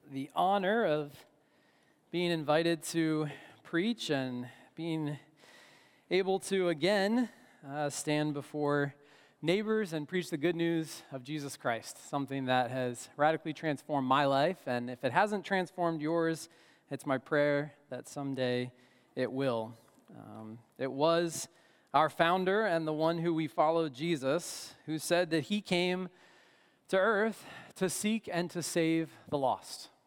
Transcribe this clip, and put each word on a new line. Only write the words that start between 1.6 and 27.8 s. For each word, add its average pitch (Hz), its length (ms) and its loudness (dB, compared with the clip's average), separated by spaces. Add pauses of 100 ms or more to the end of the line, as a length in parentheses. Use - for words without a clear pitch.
being 175 220 0
invited 160 520 2
to 156 440 0 (340)
preach 208 480 -2
and 127 380 -2 (260)
being 160 420 -4 (920)
able 190 300 2
to 185 280 0
again, 196 600 2 (400)
uh, 147 220 -4
stand 151 440 0
before 143 600 0 (460)
neighbors 208 520 0
and 151 160 -6
preach 180 200 -2
the 170 80 -6
good 165 200 0
news 165 460 -2 (100)
of 135 100 -10
Jesus 143 340 -8
Christ, - 540 -4
something 135 360 -4
that 127 260 2
has 127 440 -4
radically 160 360 2
transformed 143 560 -2
my 139 160 6
life. 139 420 2
And 123 240 -4
if 127 140 -10
it 123 80 0
hasn't 202 320 2
transformed 170 580 -2
yours, 165 460 -2 (420)
it's - 160 -8
my 135 120 2
prayer 147 560 0 (140)
that 123 200 -10
someday 127 640 -2 (420)
it 127 160 0
will. 117 460 -2 (400)
Um, 110 420 -16 (180)
it 131 140 -2
was 160 580 2 (460)
our 151 160 6
founder 190 560 2
and 165 200 2
the 156 60 -2
one 160 260 2
who 170 140 0
we 160 140 0
follow, 165 420 2
Jesus, 143 840 -2 (100)
who 156 140 -4
said 170 320 2
that 156 140 2
he 208 180 -2
came 180 480 0 (760)
to 190 100 2
earth 208 480 0 (300)
to 185 120 0